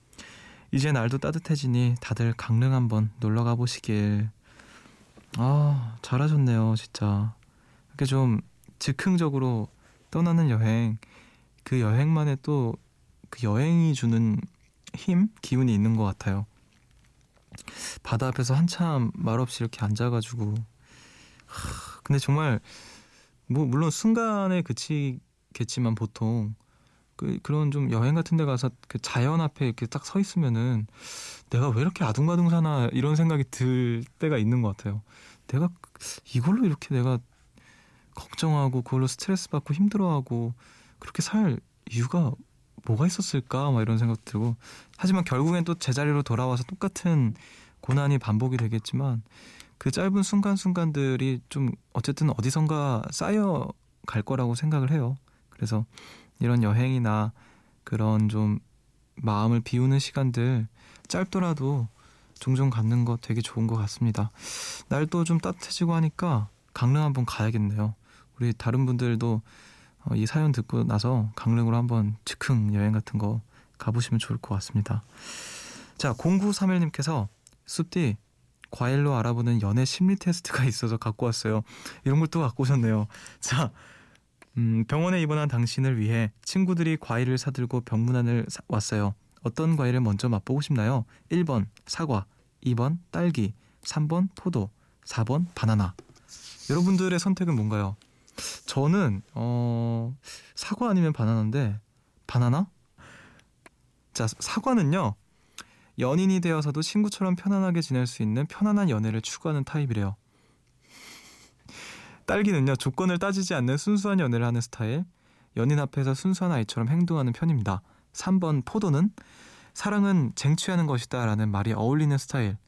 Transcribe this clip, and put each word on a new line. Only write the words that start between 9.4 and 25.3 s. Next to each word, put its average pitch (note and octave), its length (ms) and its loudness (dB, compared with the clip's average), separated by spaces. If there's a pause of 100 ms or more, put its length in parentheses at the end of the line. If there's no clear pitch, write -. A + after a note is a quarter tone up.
떠나는 E3 400 2
여행, A2+ 480 2 (640)
그 B2+ 180 0
여행만의 C#3 600 2
또 C3 320 0 (560)
그 - 140 -10
여행이 D3+ 500 4
주는 A2+ 420 2 (580)
힘, F#3+ 340 2 (140)
기운이 B2+ 320 2
있는 A2 220 4
것 A2 80 2
같아요. G2 420 -2 (1600)
바다 A#2 240 -2
앞에서 B2+ 260 0
한참 D#3 600 2
말없이 A#2 500 -2
이렇게 A2 200 -6
앉아가지고. A2+ 720 -2 (920)
하, - 580 -12
근데 C#3 160 2
정말 C#3 400 0 (880)
뭐 C#3+ 160 2
물론 D3 260 2
순간에 G#3+ 720 2
그치겠지만 B2 1300 -2